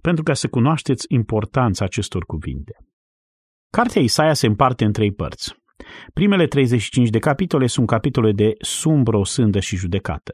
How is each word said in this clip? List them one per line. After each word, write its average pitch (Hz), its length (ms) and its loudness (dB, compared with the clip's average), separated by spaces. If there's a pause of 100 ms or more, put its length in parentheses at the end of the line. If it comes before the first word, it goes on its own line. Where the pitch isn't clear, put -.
pentru 165 220 0
ca 156 120 0
să 127 140 -4
cunoașteți 139 600 0
importanța 110 760 0
acestor 95 400 -4
cuvinte. 71 480 -10 (1000)
Cartea 226 320 0
Isaia 156 300 2
se 135 140 0
împarte 120 380 2
în 104 80 2
trei 104 200 0
părți. - 420 -10 (600)
Primele 185 320 2
treizeci 127 340 2
și - 100 -6
cinci 120 200 2
de 113 80 0
capitole 156 480 0
sunt 117 200 0
capitole 113 460 2
de 104 280 2
sumbră, 131 560 0
o 98 80 2
sândă 104 360 0
și - 160 -4
judecată. 90 580 -6